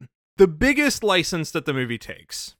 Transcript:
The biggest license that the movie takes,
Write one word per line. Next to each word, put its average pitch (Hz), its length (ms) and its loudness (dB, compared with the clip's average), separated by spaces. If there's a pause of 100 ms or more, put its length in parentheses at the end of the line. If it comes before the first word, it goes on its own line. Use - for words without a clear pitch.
(360)
The 196 120 8
biggest 262 540 0
license 185 500 0
that 156 120 -6
the 156 80 -4
movie 123 260 -4
takes, - 600 -16